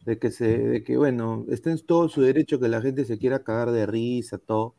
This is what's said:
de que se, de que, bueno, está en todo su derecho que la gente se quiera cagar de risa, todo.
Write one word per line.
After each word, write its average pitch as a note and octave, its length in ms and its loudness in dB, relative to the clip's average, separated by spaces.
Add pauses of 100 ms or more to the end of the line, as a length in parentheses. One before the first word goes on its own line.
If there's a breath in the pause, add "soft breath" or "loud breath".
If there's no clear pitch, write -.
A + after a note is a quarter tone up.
de A2+ 140 -2
que A2+ 120 0
se, A2+ 260 2
de A2+ 260 0
que, B2 140 -2
bueno, A#2 520 0
está A#2+ 220 -4
en D#3+ 140 -2
todo E3+ 220 4
su D3 140 -2
derecho C3+ 380 4
que A#2+ 100 2
la A2+ 120 0
gente C3+ 240 -2
se A2 120 -4
quiera C3 260 0
cagar A#2 280 -2
de A2 140 2
risa, A2+ 520 -4
todo. A2+ 420 -2